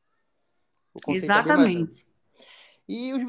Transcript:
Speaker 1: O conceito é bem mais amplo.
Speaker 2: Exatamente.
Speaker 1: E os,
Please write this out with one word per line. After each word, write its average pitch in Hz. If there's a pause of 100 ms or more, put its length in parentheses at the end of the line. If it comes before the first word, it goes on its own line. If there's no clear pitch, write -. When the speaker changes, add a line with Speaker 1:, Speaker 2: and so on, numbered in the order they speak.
(960)
Speaker 1:
O -
conceito 185
é 208
bem -
mais 311
amplo. 302
Speaker 2:
Exatamente. 180 (840)
Speaker 1:
E 247
os, 269